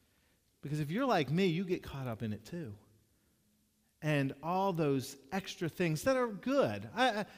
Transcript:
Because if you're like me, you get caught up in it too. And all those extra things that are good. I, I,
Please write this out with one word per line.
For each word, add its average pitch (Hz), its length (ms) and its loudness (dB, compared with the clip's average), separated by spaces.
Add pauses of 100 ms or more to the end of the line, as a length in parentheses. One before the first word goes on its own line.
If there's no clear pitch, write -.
(640)
Because 151 180 -4
if 147 100 -4
you're 240 160 0
like 170 240 2
me, 185 160 4
you 175 180 2
get 180 200 -2
caught 135 240 -8
up 113 160 -6
in 107 80 -2
it 107 120 -8
too. 156 300 -10 (1300)
And 143 400 2
all 185 300 2
those 143 440 2 (140)
extra 185 380 -4
things 156 340 0
that 262 140 4
are 254 100 2
good. 190 680 0
I, 247 120 4
I, 208 180 0 (120)